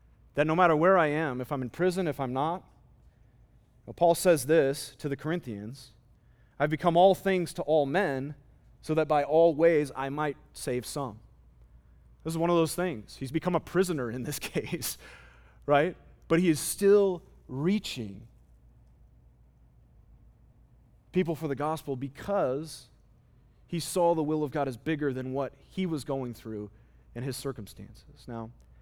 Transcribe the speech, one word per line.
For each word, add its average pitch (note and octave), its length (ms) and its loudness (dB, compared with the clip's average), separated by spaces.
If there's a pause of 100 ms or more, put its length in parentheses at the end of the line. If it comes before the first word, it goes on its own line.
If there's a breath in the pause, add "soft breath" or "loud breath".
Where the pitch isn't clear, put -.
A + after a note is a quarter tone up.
(340)
that D3 140 2
no D#3+ 80 2
matter E3+ 200 6
where F3+ 220 4
I D#3+ 100 4
am, D3 320 -2
if B2+ 120 -6
I'm C3+ 100 -4
in B2 80 -6
prison, F3+ 380 -2
if C#3+ 120 -4
I'm B2+ 140 -4
not, D#3 300 -4 (1200)
well, A#2 80 -12
Paul E3+ 220 4
says D#3+ 300 4
this C#3+ 540 2
to D3+ 100 -6
the C#3 60 -2
Corinthians, B2+ 760 -8 (680)
"I've D3+ 100 2
become E3 280 0
all F#3+ 160 8
things F#3 400 0
to - 100 -8
all D3+ 220 2
men D3 500 -2 (460)
so - 140 -4
that D#3 120 2
by D3 160 4
all D#3+ 300 6
ways D3+ 420 4
I C3+ 140 -4
might D3 280 -4 (160)
save B2 320 -4
some." A#2+ 340 -8 (1040)
This D#3+ 100 -6
is E3 40 -4
one E3 120 0
of F3 80 4
those D#3+ 180 2
things. E3 400 -6
He's C3 160 -10
become F3 240 -2
a D#3 40 2
prisoner F3 520 -2
in B2 120 -8
this C#3+ 160 -8
<laughs> - 0 -
case, - 580 -6 (680 soft breath)
right? D3 300 2 (320)
But E3 120 4
he F3+ 100 4
is D#3 100 2
still G3 640 2 (240)
reaching B2+ 800 -4 (2750)
people E3+ 220 0
for D#3 140 -6
the C#3 80 -2
gospel D3 400 -4
because C#3+ 920 -4 (760)
he F3 140 -6
saw E3+ 340 2
the D#3+ 100 0
will D3+ 200 -2
of C#3 80 -6
God C#3+ 160 -2
as B2 100 -8
bigger D3 360 -2
than B2+ 200 -8
what C3+ 200 -6 (140)
he F#3+ 180 -4
was D#3+ 180 -4
going C3 300 -6
through G#2 360 -10 (460)
in A#2+ 80 -8
his C3 140 -8
circumstances. - 880 -14
Now, A#2 240 -10 (300)